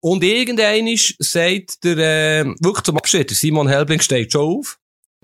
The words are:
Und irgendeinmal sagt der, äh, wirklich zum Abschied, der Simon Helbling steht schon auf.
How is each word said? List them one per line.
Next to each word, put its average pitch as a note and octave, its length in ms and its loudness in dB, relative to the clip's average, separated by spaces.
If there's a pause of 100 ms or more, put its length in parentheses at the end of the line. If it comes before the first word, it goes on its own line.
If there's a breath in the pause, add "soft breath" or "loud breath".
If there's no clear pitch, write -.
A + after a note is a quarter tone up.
Und E3+ 220 0
irgendeinmal A3 720 2
sagt F3+ 840 -2
der, F3 140 2
äh, D#3 480 2 (140)
wirklich F#3+ 240 -2
zum D#3 140 0
Abschied, - 320 0
der G#2+ 60 -6
Simon D3+ 320 0
Helbling D3 320 2
steht A#2+ 320 0
schon D#3 280 0
auf. - 180 -12 (460)